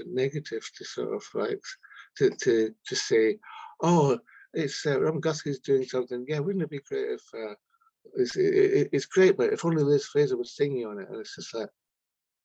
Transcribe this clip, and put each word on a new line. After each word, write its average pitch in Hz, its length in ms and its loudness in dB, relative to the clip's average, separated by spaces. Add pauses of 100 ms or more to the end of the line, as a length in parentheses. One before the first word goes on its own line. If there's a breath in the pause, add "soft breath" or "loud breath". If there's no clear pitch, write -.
and 117 120 -14
negative 131 640 -4
to - 80 -14
sort 113 300 -6
of, 104 80 -6 (120)
like, 107 260 -2 (560 loud breath)
to, - 140 4
to, 113 440 0 (120)
to 127 100 -6
say, 110 420 2 (420 loud breath)
"Oh, 156 380 4 (340 loud breath)
it's, 156 320 -4
uh, 139 160 2
Rum 160 200 0
Gusky's 151 400 -2
doing 135 240 2
something. 123 420 -4
Yeah, 147 140 -2
wouldn't 185 240 -2
it 139 60 -6
be 143 100 -8
great 131 300 -4
if, 123 120 -8 (100)
uh, 110 220 -10 (640)
it's, - 200 0
it, 78 180 4
it, - 380 4
it's 135 140 0
great, 190 300 6
but 117 160 2
if 151 120 -2
only 165 200 2
Liz 139 220 4
Fraser 139 300 2
was 120 200 -6
singing 139 300 -2
on 104 120 -10
it." 98 100 -10
And 107 120 -10
it's - 160 -14
just - 180 -12
like, 110 140 -6 (760)